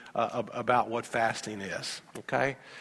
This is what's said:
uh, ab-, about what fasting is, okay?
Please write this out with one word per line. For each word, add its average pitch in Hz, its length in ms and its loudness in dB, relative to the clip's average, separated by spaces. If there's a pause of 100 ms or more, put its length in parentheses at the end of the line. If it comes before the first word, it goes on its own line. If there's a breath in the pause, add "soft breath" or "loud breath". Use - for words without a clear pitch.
(140)
uh, 113 260 2
ab-, 107 140 -4
about 120 360 4
what 113 160 -2
fasting 113 560 0
is, - 400 -6 (160)
okay? 131 400 0 (240 loud breath)